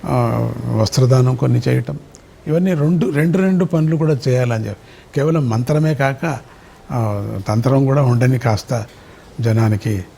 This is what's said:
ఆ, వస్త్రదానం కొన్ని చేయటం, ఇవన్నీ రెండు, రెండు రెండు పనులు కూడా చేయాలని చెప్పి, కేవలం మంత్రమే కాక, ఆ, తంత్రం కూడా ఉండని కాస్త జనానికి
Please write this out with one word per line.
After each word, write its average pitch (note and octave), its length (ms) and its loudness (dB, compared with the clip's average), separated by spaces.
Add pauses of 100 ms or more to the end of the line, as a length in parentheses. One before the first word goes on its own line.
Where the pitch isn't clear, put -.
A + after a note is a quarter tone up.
ఆ, A#2 460 -2 (160)
వస్త్రదానం B2+ 680 2
కొన్ని B2 340 0
చేయటం, B2+ 300 -2 (480)
ఇవన్నీ F3+ 280 0
రెండు, D#3+ 360 0
రెండు D#3 280 0
రెండు F#3 260 2
పనులు D#3+ 320 0
కూడా D#3 200 0 (120)
చేయాలని A#2+ 400 0
చెప్పి, - 460 -16
కేవలం C#3+ 360 0
మంత్రమే D3+ 440 0
కాక, C3+ 440 -2 (540)
ఆ, G#2+ 460 -4 (100)
తంత్రం B2+ 380 2
కూడా C#3 160 2
ఉండని B2+ 360 2
కాస్త A2+ 480 -2 (540)
జనానికి A2 640 0 (140)